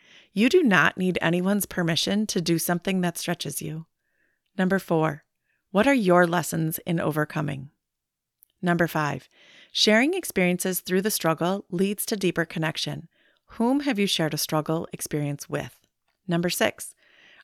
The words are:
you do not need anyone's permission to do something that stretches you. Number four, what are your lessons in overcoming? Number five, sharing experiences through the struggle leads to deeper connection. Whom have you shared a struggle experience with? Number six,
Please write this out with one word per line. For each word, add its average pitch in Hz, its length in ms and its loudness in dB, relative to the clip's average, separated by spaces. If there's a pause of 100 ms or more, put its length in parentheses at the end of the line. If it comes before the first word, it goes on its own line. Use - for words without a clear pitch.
(320)
you 220 160 4
do 359 140 6
not 180 340 4
need 185 240 0
anyone's 185 460 0
permission 185 600 -2
to 190 120 -2
do 165 180 0
something 180 420 -2
that 175 180 -2
stretches 165 420 -6
you. 156 260 -10 (680)
Number 185 220 2
four, 156 460 -2 (480)
what 202 140 4
are 277 80 4
your 180 320 6
lessons 165 600 -2
in 165 140 0
overcoming? 147 680 -4 (880)
Number 175 260 2
five, 147 420 -4 (440)
sharing 240 420 4
experiences 185 640 0
through 185 220 0
the 214 80 -2
struggle 170 600 0
leads 196 360 -2
to 226 100 -2
deeper 180 280 0
connection. 156 640 -6 (440)
Whom 254 280 0
have 277 180 -2
you 202 80 2
shared 156 280 -2
a 151 40 -4
struggle 160 540 -2
experience 147 560 -6
with? 143 300 -8 (480)
Number 175 240 0
six, - 440 -4 (500)